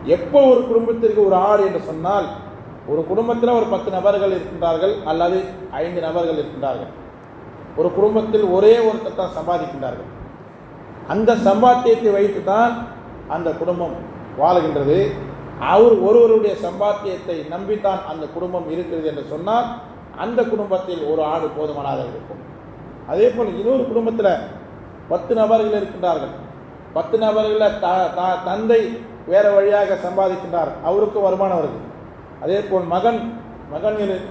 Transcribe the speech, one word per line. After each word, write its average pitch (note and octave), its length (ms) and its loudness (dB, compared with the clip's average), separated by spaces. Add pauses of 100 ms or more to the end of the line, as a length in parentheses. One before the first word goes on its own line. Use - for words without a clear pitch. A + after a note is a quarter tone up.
எப்போ F3+ 340 4 (120)
ஒரு A#3+ 140 6
குடும்பத்திற்கு A3+ 580 2
ஒரு F#3+ 120 4 (120)
ஆடு G3+ 180 4
என்று E3+ 140 -2 (100)
சொன்னால், E3 380 -2 (600)
ஒரு D#3 160 0
குடும்பத்துல A#3 540 0
ஒரு G#3+ 80 2
பத்து G3 240 -4
நபர்கள் F#3+ 440 2
இருக்கின்றார்கள் E3+ 600 0 (100)
அல்லது F3 400 0 (380)
ஐந்து F3 180 -4
நபர்கள் D#3+ 400 -2
இருக்கின்றார்கள். C3 500 -6 (880)
ஒரு F3 160 0
குடும்பத்தில் G#3+ 640 2
ஒரே G#3+ 240 8
ஒருத்தர் A3 420 -2
தான் F3+ 160 -6
சம்பாதிக்கின்றார்கள். C#3 720 -6 (1000)
அந்த A3 360 4
சம்பாத்தியத்தை A#3 680 6
வைத்து G3 320 2
தான் A#3 420 2 (420)
அந்த E3 240 -2
குடும்பம் F3 420 -4 (440)
வாழுகின்றது. D#3 720 2 (600)
அவர் A3 220 8 (120)
ஒருவருடைய G#3+ 560 6
சம்பாத்தியத்தை F#3 880 -4
நம்பித்தான் G3 580 -2
அந்த D#3 180 -8
குடும்பம் F3 440 -6
இருக்கிறது E3 380 -4
என்று C#3+ 220 -6
சொன்னால், G#3 360 -2 (500)
அந்த A3+ 280 -2
குடும்பத்தில் F#3 640 -4
ஒரு D#3+ 160 0
ஆடு D#3 240 -2 (100)
போதுமானதாக C#3 560 -6
இருக்கும். - 280 -14 (680)
அதே G3 200 4
போல் G#3+ 300 -2
இன்னொரு B3+ 280 0
குடும்பத்துல A3+ 520 0 (680)
பத்து F3+ 260 -2
நபர்கள் G#3+ 440 2
இருக்கின்றார்கள். F3 540 -2 (600)
பத்து E3 260 -2
நபர்கள்ல G#3+ 640 2
த-, F3+ 360 2
த-, F3+ 280 0
தந்தை A3 560 0 (260)
வேற G3+ 240 4
வழியாக G3+ 520 4
சம்பாதிக்கின்றார், F3+ 680 -2 (100)
அவருக்கு G#3 380 0
வருமானம் F#3+ 400 2
வருது. B2+ 180 -4 (640)
அதே F#3 180 0
போல் F#3+ 340 -2
மகன், A3 460 -2 (300)
மகன்கள், G3 500 -2 (100)